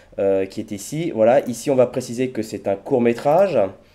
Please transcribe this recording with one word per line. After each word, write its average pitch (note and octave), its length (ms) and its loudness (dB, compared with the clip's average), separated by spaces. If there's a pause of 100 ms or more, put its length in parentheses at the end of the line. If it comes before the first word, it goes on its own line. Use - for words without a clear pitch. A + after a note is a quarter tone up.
(180)
euh, G2 280 2
qui G2 120 -12
est G#2+ 140 -10
ici. D3+ 420 -6
Voilà, A#2 320 4
ici B2 240 -6
on C3 60 2
va B2 100 6
préciser B2+ 440 -6
que A2+ 120 -6
c'est G2+ 240 -8
un G2 80 0
court A#2+ 280 -2
métrage. C#3+ 560 2 (360)